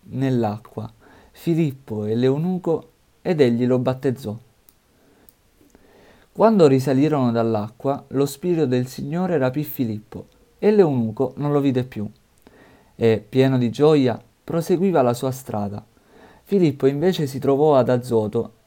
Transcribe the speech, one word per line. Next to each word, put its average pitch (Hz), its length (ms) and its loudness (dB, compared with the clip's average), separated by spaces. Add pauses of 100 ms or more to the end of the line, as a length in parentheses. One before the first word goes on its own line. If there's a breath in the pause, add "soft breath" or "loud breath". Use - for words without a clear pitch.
nell'acqua, 113 840 -4 (380 soft breath)
Filippo 139 760 -4
e 107 100 -2
l'eunuco, 156 720 -2 (380)
ed 175 140 -2
egli 123 260 4
lo 127 140 2
battezzò. 123 580 -4 (2000 soft breath)
Quando 196 340 6
risalirono 135 640 2
dall'acqua, 113 760 -2
lo 135 160 0
Spirito 160 400 -2
del 127 220 0
Signore 160 500 -4
rapì 131 260 -2
Filippo, 110 600 -8 (340)
e 196 120 2
l'eunuco 135 680 0
non 147 160 -4
lo 147 80 2
vide 131 240 0
più, 110 200 -10 (920 soft breath)
e, 110 340 0
pieno 131 280 2
di 123 120 0
gioia, 139 520 2 (220)
proseguiva 170 580 0
la 120 120 2
sua 131 180 -4
strada. 107 500 -8 (640 soft breath)
Filippo 160 420 2
invece 151 400 0
si 131 140 -8
trovò 139 380 4
ad 123 100 4
Azoto 117 680 -2 (120)